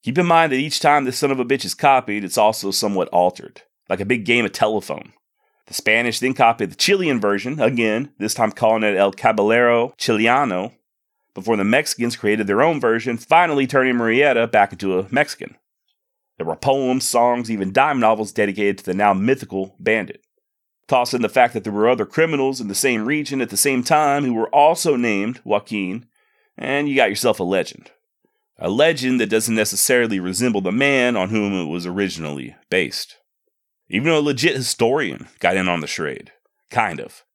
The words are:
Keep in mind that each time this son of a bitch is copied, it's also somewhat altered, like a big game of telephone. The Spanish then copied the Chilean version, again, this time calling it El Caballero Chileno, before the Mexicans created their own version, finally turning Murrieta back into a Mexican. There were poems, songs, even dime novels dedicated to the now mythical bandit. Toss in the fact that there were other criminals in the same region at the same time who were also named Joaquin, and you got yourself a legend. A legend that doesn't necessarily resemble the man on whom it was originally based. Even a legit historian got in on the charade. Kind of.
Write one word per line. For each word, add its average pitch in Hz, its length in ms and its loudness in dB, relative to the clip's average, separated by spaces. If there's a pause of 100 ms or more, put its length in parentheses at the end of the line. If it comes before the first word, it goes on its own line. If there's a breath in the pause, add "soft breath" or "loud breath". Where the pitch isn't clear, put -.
Keep 131 160 -2
in 180 80 2
mind 165 260 4
that 131 40 0
each 143 220 -4
time 147 260 2
this 123 140 -4
son 139 120 0
of 131 100 -2
a 120 40 0
bitch 131 200 -2
is 87 100 -6
copied, 123 480 2
it's 95 160 -4
also 107 320 0
somewhat 98 380 -2
altered, - 540 -2 (260)
like 95 120 -4
a 98 40 -4
big 110 200 0
game 120 200 2
of - 80 -4
telephone. - 600 -2 (540)
The - 80 -18
Spanish 113 440 0
then 131 140 -2
copied 117 380 2
the - 60 -20
Chilean 180 440 0
version, 104 400 -2
again, 117 580 0
this 107 160 -4
time 110 180 0
calling 110 320 2
it 101 120 2
El 98 160 2
Caballero 117 880 2
Chileno, 113 760 0 (600)
before 107 220 -2
the 98 80 0
Mexicans 117 520 0
created 107 300 0
their 101 160 2
own 156 180 0
version, 117 380 0
finally 160 480 2
turning 131 300 2
Murrieta 117 540 2
back 101 220 4
into 95 260 -2
a 98 140 -2
Mexican. - 440 -4 (800)
There 82 80 -6
were 80 100 -4
poems, 131 500 0
songs, 120 440 0
even 98 200 -2
dime 135 300 2
novels 110 320 2
dedicated 101 460 0
to - 60 -20
the 92 100 -4
now 101 180 4
mythical 98 680 -2
bandit. 110 460 -4 (640)
Toss 123 260 0
in 123 80 -2
the 110 80 0
fact 123 240 4
that 104 120 -6
there 107 80 -6
were 107 180 2
other 110 160 0
criminals 135 560 -2
in 104 60 -8
the 98 60 -8
same 117 300 0
region 139 380 -4
at 113 80 -4
the 101 80 -6
same 131 240 0
time 143 420 2
who 123 80 -2
were 113 220 -2
also 151 420 4
named 113 480 -2
Joaquin, 104 600 -4 (500)
and 143 320 -4
you 135 80 -2
got 117 140 4
yourself 110 300 0
a 92 40 -2
legend. 90 460 -4 (680)
A 85 120 -4
legend 127 500 0
that 107 80 0
doesn't 110 260 0
necessarily 110 640 0
resemble 98 440 -2
the 92 100 -2
man 127 420 0
on 92 140 -2
whom 104 240 -2
it 87 180 -4
was 85 140 -6
originally 80 720 -6 (140)
based. - 480 -4 (720)
Even 127 180 -2
a 160 120 2
legit 143 340 0
historian 120 760 -2 (120)
got 87 160 2
in 92 120 0
on 87 120 0
the 76 60 -8
charade. - 440 -8 (400)
Kind 107 300 -2
of. - 240 -16 (100)